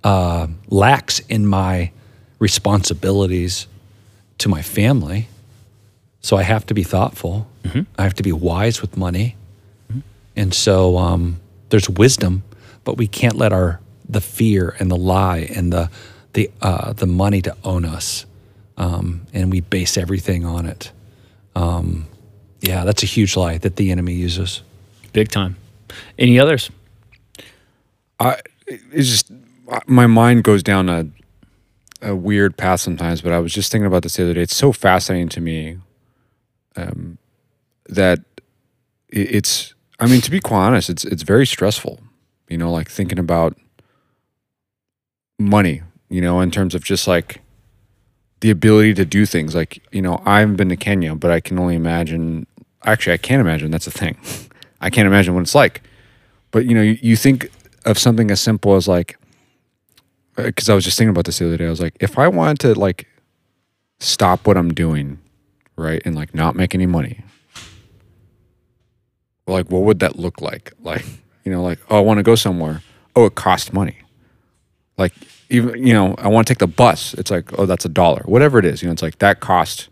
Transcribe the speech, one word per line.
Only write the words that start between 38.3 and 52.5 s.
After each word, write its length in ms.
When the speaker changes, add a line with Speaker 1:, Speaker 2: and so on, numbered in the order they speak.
Speaker 3:
it, 260
it's, 400
I 80
mean, 140
to 100
be 80
quite 260
honest, 240
it's, 160
it's 160
very 240
stressful, 540
you 80
know, 140
like, 180
thinking 300
about 360
money, 460
you 120
know, 200
in 80
terms 240
of 100
just, 240
like, 340
the 100
ability 460
to 100
do 200
things. 300
Like, 260
you 100
know, 240
I 140
haven't 180
been 120
to 60
Kenya, 400
but 160
I 80
can 200
only 160
imagine, 720